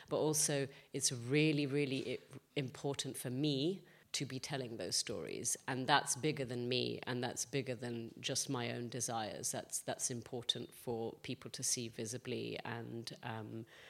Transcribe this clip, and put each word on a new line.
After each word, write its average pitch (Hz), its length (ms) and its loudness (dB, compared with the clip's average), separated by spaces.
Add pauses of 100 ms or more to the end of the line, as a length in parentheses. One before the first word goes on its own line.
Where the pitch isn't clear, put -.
But 151 80 2
also, 143 500 4 (260)
it's 139 200 2
really, 147 540 6
really 131 480 2
i-, - 240 -10 (180)
important 135 600 -2
for - 140 -4
me 147 520 2 (300)
to - 140 0
be 131 120 -6
telling 127 400 -4
those 92 180 0
stories. 71 600 0 (120)
And 131 180 0
that's - 300 6
bigger 151 300 0
than 123 220 -2
me, 123 380 2
and 123 160 0
that's 123 220 -2
bigger 131 300 -2
than 117 360 -4 (100)
just 127 300 0
my 120 220 0
own 120 160 -4
desires. 113 640 -2
That's, - 280 -4
that's - 300 -2
important 120 600 -2 (140)
for 113 380 -2
people - 280 -6
to - 120 -6
see 123 260 2
visibly, 113 760 -4
and, 117 580 -6
um, 113 440 -6 (240)